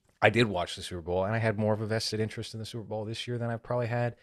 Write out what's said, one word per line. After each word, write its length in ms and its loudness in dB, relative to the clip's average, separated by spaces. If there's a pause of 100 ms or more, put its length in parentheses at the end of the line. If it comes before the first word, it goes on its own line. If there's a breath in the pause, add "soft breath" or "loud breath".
(200)
I 80 8
did 180 6
watch 300 -2
the 60 -10
Super 180 -8
Bowl, 240 0
and 100 0
I 40 2
had 200 2
more 140 4
of 80 0
a 60 -2
vested 340 0
interest 320 -4
in 80 -8
the 60 -10
Super 180 -10
Bowl 220 -6
this 200 -6
year 120 -2
than 100 -2
I've 140 -4
probably 240 0
had 360 0